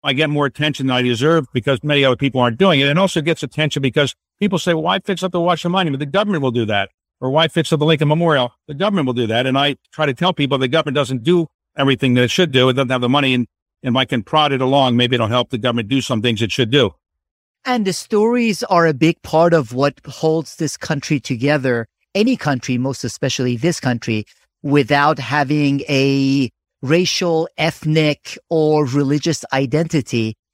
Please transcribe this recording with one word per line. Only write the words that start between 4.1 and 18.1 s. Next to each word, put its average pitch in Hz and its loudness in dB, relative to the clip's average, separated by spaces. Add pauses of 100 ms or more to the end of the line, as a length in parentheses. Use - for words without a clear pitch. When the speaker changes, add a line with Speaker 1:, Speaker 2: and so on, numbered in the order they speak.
Speaker 1:
people 196 -2
say, 170 0
"Well, 156 -2
why 190 -2
fix 185 -6
up 185 -4
the 175 -2
Washington 175 0
Monument? 165 -2
The 147 -6
government 185 -2
will 127 0
do 117 0
that." 101 -2 (300)
Or, 131 -4
"Why 156 2
fix - -2
up 147 2
the 151 2
Lincoln 156 2
Memorial? 151 0 (140)
The 151 -12
government 180 -2
will 123 -2
do 117 -2
that." 117 0
And 131 0
I 143 0 (140)
try 156 -4
to 135 0
tell 175 0
people 139 -2
the 131 0
government 151 -2
doesn't 131 -2
do 170 2 (280)
everything 135 2
that 123 4
it 117 0
should 175 0
do. 127 4
It 123 2
doesn't 127 -2
have 127 -2
the 120 0
money. 135 2
And, 123 -2 (340)
and 131 0
I 131 2
can 123 -4
prod 151 0
it 131 0
along. 131 2
Maybe 123 2
it'll 113 0
help 120 -2
the 123 -4
government 117 -2
do 131 0
some 113 -4
things 117 0
it 110 -2
should 113 0
do. 123 2 (720)
Speaker 2:
And 247 0
the 190 0
stories 226 0